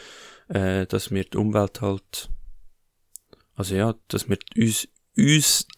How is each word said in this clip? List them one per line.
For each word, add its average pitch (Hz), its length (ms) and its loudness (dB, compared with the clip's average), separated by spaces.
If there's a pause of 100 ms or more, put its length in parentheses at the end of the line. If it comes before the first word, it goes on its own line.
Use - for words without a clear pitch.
(540)
äh, 95 320 0
dass - 260 -4
wir 95 120 -2
die - 140 -8
Umwelt 104 440 0
halt, - 480 -6 (1300)
also 98 200 -4
ja, 110 200 2 (120)
dass - 220 -4
wir 95 80 2 (180)
uns, 113 320 2 (300)
uns - 500 4 (100)